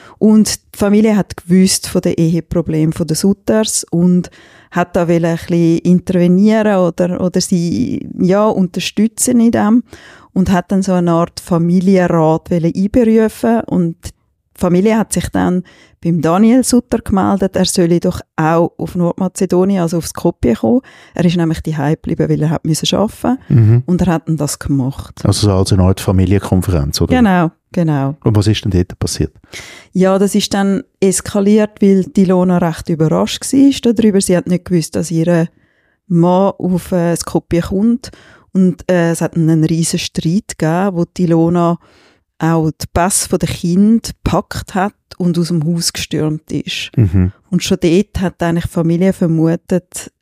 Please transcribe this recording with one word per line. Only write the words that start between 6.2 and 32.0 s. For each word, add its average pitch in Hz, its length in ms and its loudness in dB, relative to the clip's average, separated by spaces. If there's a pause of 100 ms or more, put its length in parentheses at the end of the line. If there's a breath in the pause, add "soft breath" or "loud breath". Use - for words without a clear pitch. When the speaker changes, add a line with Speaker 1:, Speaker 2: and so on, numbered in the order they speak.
Speaker 1:
oder, 180 440 -2
oder 180 200 -2
sie, - 680 -4 (120)
ja, 196 260 2
unterstützen 214 920 -2
in 233 100 4
dem 220 320 2 (500 loud breath)
und 185 200 0
hat 175 180 -2
dann 190 120 0
so 190 100 -2
eine 175 180 0
Art 165 300 -2
Familienrat 170 1120 0
wollen 170 200 0
einberufen 220 920 0
und 170 340 -2 (580)
die - 60 -20
Familie 185 360 2
hat 220 160 -2
sich - 180 -4
dann 180 340 -2 (400 soft breath)
beim 170 160 0
Daniel 214 420 4
Sutter - 360 0
gemeldet, 190 580 -2
er 190 80 2
solle 175 340 2
doch 180 220 -4 (160)
auch 165 400 0
auf - 180 -8
Nordmazedonien, 185 880 0
also 170 180 -2
auf 160 80 -6
Skopje - 480 -2
kommen. 233 280 0 (320 loud breath)
Er - 100 0
ist 175 120 2
nämlich 165 260 -2
daheim 151 320 -2
geblieben, 156 340 -2
weil 151 140 0
er 156 80 0
hat 151 140 -4
müssen - 320 -2
arbeiten. 240 420 -2 (100)
Speaker 2:
Mhm. 117 380 4
Speaker 1:
Und 180 160 0
er 180 60 0
hat 165 200 -2
dann 160 80 -2
das 147 220 -6
gemacht. - 640 -4
Speaker 2:
Also 104 240 0
so 101 60 4
als 95 180 0
eine 95 100 4
Art 95 180 2
Familienkonferenz, 92 1000 0
oder? 85 160 0
Speaker 1:
Genau, 180 340 2 (220)
genau. 147 420 -2 (100)
Speaker 2:
Und 107 120 2
was 101 100 2
ist 107 180 0
denn 101 80 -2
dort 87 260 -2
passiert? - 340 -4 (600 loud breath)
Speaker 1:
Ja, 190 260 2
das 196 160 0
ist - 180 -2
dann 196 300 -2 (180)
eskaliert, 208 800 0
weil 196 240 4